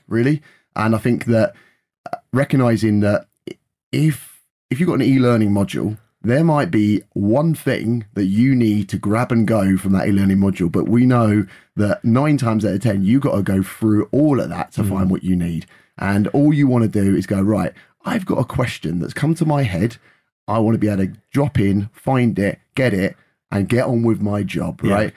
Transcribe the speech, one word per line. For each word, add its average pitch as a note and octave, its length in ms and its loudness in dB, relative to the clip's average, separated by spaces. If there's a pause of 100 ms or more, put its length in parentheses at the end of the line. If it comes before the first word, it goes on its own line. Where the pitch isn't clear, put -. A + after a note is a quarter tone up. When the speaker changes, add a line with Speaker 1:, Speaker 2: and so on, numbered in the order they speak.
Speaker 1:
really. C3 340 0 (340)
And A2 200 0
I - 20 0
think A#2+ 280 -2
that, A2+ 280 2 (580)
uh, - 60 -10 (160)
recognizing A#2 680 2
that G2+ 260 0 (640)
if, - 500 -2 (280)
if B2+ 100 -4
you've F3 80 0
got E3 80 0
an C3 60 0
e-learning A#2+ 500 4
module, G2+ 460 -2 (260)
there B2+ 200 2
might D3 260 2
be G#2 320 2 (120)
one C3+ 420 0
thing A#2 580 -4
that G2+ 120 -2
you A2+ 300 2
need G#2+ 340 2
to - 80 -4
grab A2+ 340 -2
and A2+ 160 2
go G2 280 2
from G2 180 0
that F#2+ 140 2
e-learning G2 300 2
module. F#2+ 340 0
But F2 160 -2
we A#2+ 180 2
know A2+ 400 2 (300)
that G#2 300 -2
nine C#3 320 2
times A2+ 260 0
out G2 120 0
of G2 60 -4
ten, G2 220 0
you've B2 200 2
gotta G#2 180 0
go F#2+ 220 0
through G#2+ 480 0
all C#3+ 280 2
of - 100 -4
that F2 240 -8
to - 100 -2
Speaker 2:
Mm. G2+ 60 -2
Speaker 1:
find F#2+ 200 0
what F#2 140 -2
you F2+ 120 0
need. E2+ 300 -4 (320)
And G2+ 300 0
all C#3+ 260 2
you C#3+ 140 2
wanna B2 200 2
do G2 280 0
is F#2+ 100 0
go, G2 160 -2
"Right, F#2+ 320 -2 (320)
I've G#3+ 200 -4
got - 140 -4
a B2+ 60 0
question F2+ 540 -4
that's - 140 -6
come D3+ 220 -2
to E3 100 -2
my C#3+ 180 0
head. G2 340 -2 (500)
I G#2+ 120 0
wanna A2+ 180 2
be G#2 120 0
able F#2+ 180 -2
to F#2+ 60 -8 (200)
drop C#3+ 260 -2
in, G2+ 320 0
find B2 460 0
it, G2 220 -2 (160)
get B2+ 180 0
it, F#2+ 220 -2 (360)
and G2 160 -2
get A#2 180 0
on A#2 180 -2
with A2 180 0
my G#2 220 -2
job," - 400 -6
Speaker 2:
Yeah. G#2 100 0
Speaker 1:
right? G#2 240 -2